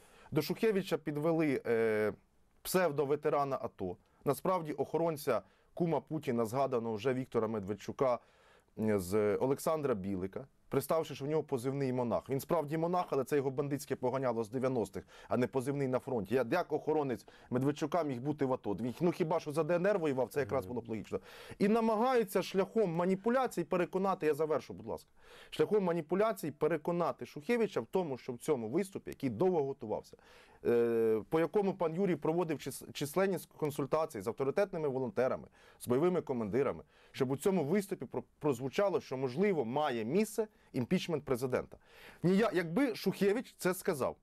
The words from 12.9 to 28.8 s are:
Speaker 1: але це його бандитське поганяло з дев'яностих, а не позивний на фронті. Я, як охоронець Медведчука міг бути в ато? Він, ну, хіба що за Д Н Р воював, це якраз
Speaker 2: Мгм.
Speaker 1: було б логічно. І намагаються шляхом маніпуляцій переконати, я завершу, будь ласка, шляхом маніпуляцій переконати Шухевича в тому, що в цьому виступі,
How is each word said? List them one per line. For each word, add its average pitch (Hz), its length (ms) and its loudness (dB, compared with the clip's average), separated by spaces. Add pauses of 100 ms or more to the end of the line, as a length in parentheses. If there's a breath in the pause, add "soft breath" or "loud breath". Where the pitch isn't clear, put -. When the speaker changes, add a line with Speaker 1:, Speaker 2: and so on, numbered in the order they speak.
Speaker 1:
але 139 140 0
це 151 120 0
його 139 140 0
бандитське 139 460 -4
поганяло 120 480 0
з 101 40 -16
дев'яностих, 120 560 -2 (240 loud breath)
а 104 80 0
не 120 100 2
позивний 135 420 -2
на 127 100 0
фронті. 131 360 -2
Я, 131 160 2
як 170 220 0
охоронець 143 540 0 (240 loud breath)
Медведчука 147 520 0
міг 135 180 -4
бути 147 240 -2
в 127 80 2
ато? 104 220 -2
Він, 113 260 -4
ну, 175 120 2
хіба 170 280 0
що 151 120 -8
за 160 100 0
Д 160 120 0
Н 175 120 2
Р 202 120 2
воював, 131 300 0
це 143 120 -4
якраз 131 240 -2
Speaker 2:
Мгм. 120 100 -8
Speaker 1:
було 117 120 -6
б - 20 -18
логічно. 104 320 -4 (380 loud breath)
І 202 100 4
намагаються 226 720 2
шляхом 190 520 0
маніпуляцій 190 680 0
переконати, 180 600 0
я 151 80 4
завершу, 143 400 -2
будь 104 120 -14
ласка, 87 220 -8 (420 loud breath)
шляхом 190 340 2
маніпуляцій 175 640 0
переконати 160 760 0
Шухевича 220 540 0
в 113 100 -4
тому, 160 280 -2
що - 140 -10
в 120 60 -8
цьому 117 300 0
виступі, 160 420 -4